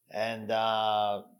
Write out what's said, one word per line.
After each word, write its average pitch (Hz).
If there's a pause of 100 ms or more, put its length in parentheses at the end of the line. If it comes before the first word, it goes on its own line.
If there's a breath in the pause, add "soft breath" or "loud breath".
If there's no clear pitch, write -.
And, 110
uh, 110 (180)